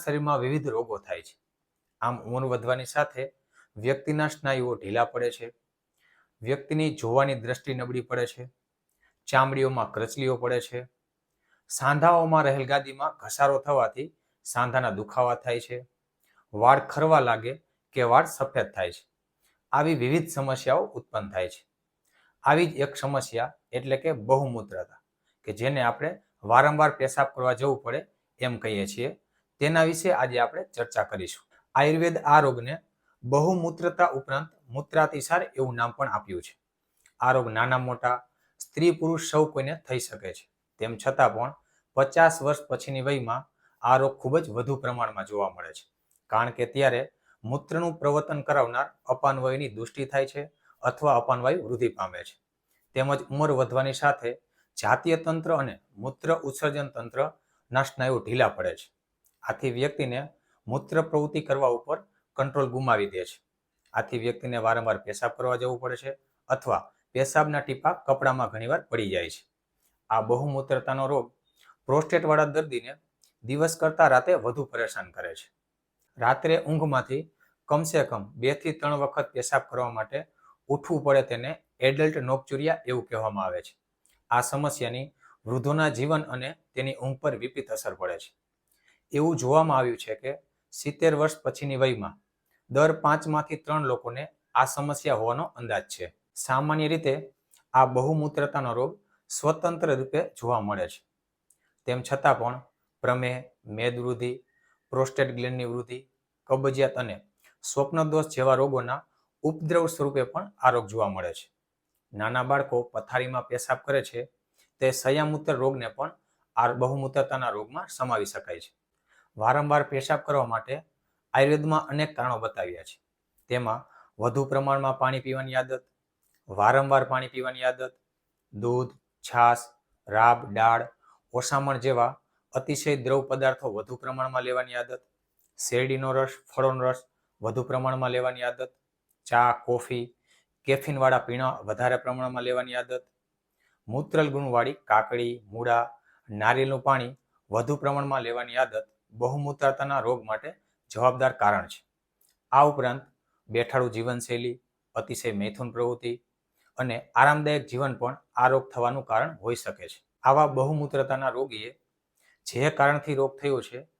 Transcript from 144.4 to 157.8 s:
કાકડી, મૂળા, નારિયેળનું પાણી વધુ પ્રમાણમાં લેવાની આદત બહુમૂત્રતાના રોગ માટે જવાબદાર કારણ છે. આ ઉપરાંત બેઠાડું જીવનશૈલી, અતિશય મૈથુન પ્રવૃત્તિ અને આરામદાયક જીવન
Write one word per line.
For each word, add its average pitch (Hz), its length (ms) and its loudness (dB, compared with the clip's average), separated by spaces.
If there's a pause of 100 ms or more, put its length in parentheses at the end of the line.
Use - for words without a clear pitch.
કાકડી, 120 440 2 (180)
મૂળા, 117 320 2 (440)
નારિયેળનું 123 580 0
પાણી 127 260 2 (380)
વધુ 117 320 0
પ્રમાણમાં 139 460 -2
લેવાની 120 340 -4
આદત 110 260 -2 (260)
બહુમૂત્રતાના 139 920 0
રોગ 120 180 0
માટે 110 300 -6 (360)
જવાબદાર 127 520 2
કારણ 101 260 4
છે. - 160 -18 (680)
આ 139 180 8
ઉપરાંત 135 340 -2 (440)
બેઠાડું 120 500 0
જીવનશૈલી, 120 580 -4 (380)
અતિશય 113 480 -4
મૈથુન 107 340 -6
પ્રવૃત્તિ 120 380 -4 (640)
અને 123 180 -2 (240)
આરામદાયક 147 500 4
જીવન 127 300 -4